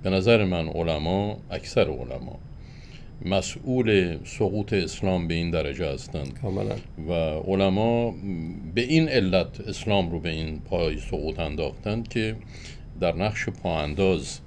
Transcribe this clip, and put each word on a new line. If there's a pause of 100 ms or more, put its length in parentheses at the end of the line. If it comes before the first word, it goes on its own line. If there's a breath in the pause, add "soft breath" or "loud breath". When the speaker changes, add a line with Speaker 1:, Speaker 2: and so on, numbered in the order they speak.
Speaker 1:
به
نظر
من
علما، (140)
اکثر
علما (880 loud breath)
مسئول
سقوط
اسلام
به
این
درجه
هستند.
Speaker 2:
کاملاً. (340)
Speaker 1:
و (380)
علما (600)
به
این
علت
اسلام
رو
به
این
پای
سقوط
انداختند
که (640 loud breath)
در
نقش
پاانداز